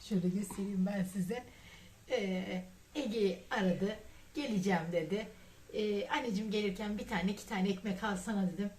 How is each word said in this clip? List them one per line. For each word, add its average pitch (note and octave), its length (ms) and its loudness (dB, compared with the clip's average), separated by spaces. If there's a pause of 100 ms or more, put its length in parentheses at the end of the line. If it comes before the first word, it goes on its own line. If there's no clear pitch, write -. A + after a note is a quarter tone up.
Şöyle F3+ 280 2
göstereyim G3 580 0
ben G3+ 180 2
size. G3 400 -2 (680)
E, F#3+ 520 0 (320)
Ege G#3+ 560 2
aradı. F#3+ 460 2 (380)
"Geleceğim." F#3+ 580 2
dedi. F3 360 0 (440)
"E, G#3 360 0
anneciğim, A3 420 0
gelirken G#3 480 0
bir - 100 -8
tane, F#3+ 220 2
iki G#3 160 -4
tane G3 220 2
ekmek G3 360 -2
alsana." G3 480 0
dedim. G3+ 260 -2